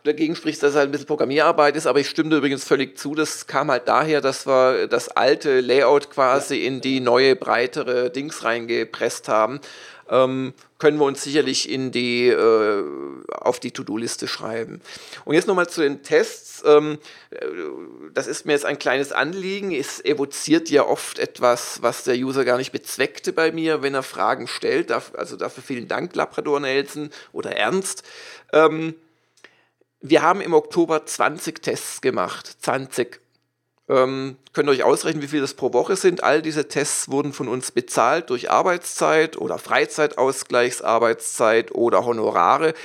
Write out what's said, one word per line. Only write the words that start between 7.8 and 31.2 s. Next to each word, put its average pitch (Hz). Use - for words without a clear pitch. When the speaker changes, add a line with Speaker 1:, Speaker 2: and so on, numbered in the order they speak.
Speaker 1:
Dings 139
reingepresst 117
haben. 113
Ähm, 131
können 151
wir 147
uns 139
sicherlich 139
in 131
die, 123
äh, 107
auf -
die 120
To-Do-Liste 117
schreiben. 113
Und 143
jetzt 175
nochmal 180
zu 170
den 143
Tests. -
Ähm, 151
äh, -
das 131
ist -
mir 151
jetzt 143
ein 143
kleines 135
Anliegen. 190
Es -
evoziert 151
ja 143
oft -
etwas, -
was 120
der 127
User 131
gar 123
nicht 127
bezweckte -
bei 160
mir, 160
wenn 139
er 131
Fragen 120
stellt. -
Darf-, 113
also -
dafür -
vielen 123
Dank, 143
Labrador 147
Nelson 139
oder -
Ernst. 175
Ähm, 160
wir 147
haben 175
im 175
Oktober 156
zwanzig -